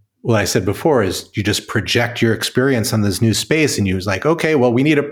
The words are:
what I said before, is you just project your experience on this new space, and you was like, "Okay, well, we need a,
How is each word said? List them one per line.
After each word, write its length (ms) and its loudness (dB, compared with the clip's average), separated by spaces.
what 180 2
I 60 0
said 200 0
before, 380 2
is 320 -6
you 80 -2
just 240 -2
project 540 -2
your 120 2
experience 600 0
on 80 0
this 200 -2
new 120 4
space, 440 0
and 100 0
you 80 0
was 120 -4
like, 180 -4
"Okay, 300 0
well, 160 2
we 100 2
need 160 2
a, 140 0